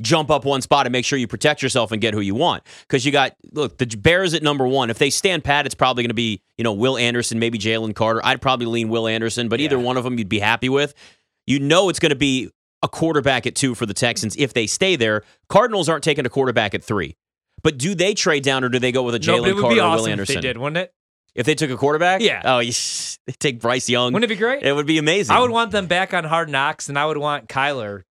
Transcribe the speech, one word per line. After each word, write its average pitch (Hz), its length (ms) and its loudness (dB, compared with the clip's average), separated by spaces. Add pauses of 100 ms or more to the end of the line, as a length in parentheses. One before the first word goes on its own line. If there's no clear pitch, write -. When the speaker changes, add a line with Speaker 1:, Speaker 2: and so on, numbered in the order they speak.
Speaker 1:
jump 147 280 0
up 143 160 2
one 139 160 0
spot 139 240 2
and 123 60 -2
make 123 140 0
sure 143 120 0
you 123 100 -2
protect 147 360 0
yourself 120 280 0
and 110 80 -2
get 110 140 0
who 107 60 -2
you 101 160 0
want?" 135 280 0 (240)
'Cause 131 180 0
you 143 60 0
got, 135 240 2 (180)
look, 143 260 -4
the 127 80 0
Bears 160 480 2
at 156 80 -4
number 143 240 2
one. 127 240 2
If 113 80 -4
they 147 100 4
stand 175 340 0
pat, 143 220 2
it's 127 80 -8
probably 127 300 0
gonna 117 100 -2
be, 110 300 -2 (160)
you 117 40 -2
know, 113 100 2
Will 123 240 2
Anderson, 120 420 0
maybe 117 180 0
Jalen 110 380 -2
Carter. 113 280 0
I'd 127 180 0
probably 127 260 0
lean 117 220 -2
Will 113 180 0
Anderson, 113 420 -2
but 117 120 0
either 147 160 0
Speaker 2:
Yeah. 123 60 -2
Speaker 1:
one 127 140 -2
of 123 60 -2
them 123 160 -4
you'd 101 100 -6
be 104 120 0
happy 113 280 0
with. 143 240 0 (540)
You 139 120 2
know 165 300 4
it's 165 100 -2
gonna 156 160 2
be 131 340 0 (340)
a - 40 0
quarterbaak 139 580 0
at 120 100 -6
two 127 200 0
for 120 100 -4
the 101 80 -4
Texans 113 440 -2
if 139 160 0
they 113 120 0
stay 190 300 0
there. 110 280 0 (260)
Cardinals 208 400 2
aren't 156 140 -2
taking 143 220 0
a 117 40 -4
quarterback 120 440 0
at 101 100 -6
three. 90 320 -4 (480)
But 156 140 2
do 160 160 -2
they 185 220 0
trade 151 280 0
down 131 200 0
or 123 60 0
do 123 100 0
they 123 120 0
go 127 120 0
with 120 120 -2
a 113 40 -2
Speaker 2:
No, 165 180 2
but 160 60 0
Speaker 1:
Jalen - 60 0
Speaker 2:
it 190 60 2
would 202 60 -2
Speaker 1:
Carter 233 140 4
Speaker 2:
be 220 60 4
Speaker 1:
or - 20 4
Will 170 80 2
Speaker 2:
awesome 165 100 2 (180)
if 98 80 -4
they 135 80 -2
Speaker 1:
Anderson? - 60 -4
Speaker 2:
did, 127 160 -4
wouldn't 147 200 -4
it? 180 160 -6 (420)
Speaker 1:
If 120 100 -4
they 151 80 2
took 147 160 -2
a 127 80 -4
quarterback? 156 440 2
Speaker 2:
Yeah. 135 220 2
Speaker 1:
Oh, 127 160 2
you 120 100 0
s-, - 580 -6
they 131 60 -8
take 127 260 -4
Bryce 123 300 0
Young. 123 240 2
Speaker 2:
Wouldn't 214 180 0
it - 20 -4
be 185 60 -6
great? 247 240 -2
Speaker 1:
It 143 100 2
would 147 140 -2
be 156 100 2
amazing. 156 380 2
Speaker 2:
I 220 60 6
would 247 100 2
want 226 200 0
them 202 160 -2
back 180 260 0
on 175 100 -2
Hard 160 260 -2
Knocks, 143 400 -2
and 143 80 -4
I 143 80 0
would 156 120 -2
want 143 320 -4
Kyler 123 640 -2